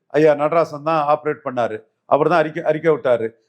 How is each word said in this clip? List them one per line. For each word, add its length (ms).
ஐயா 260
நடராசன் 480
தான் 260
ஆப்ரேட் 360
பண்ணாரு. 340
அவர் 220
தான் 100
அறிக்கை, 240
அறிக்கை 300
விட்டாரு. 380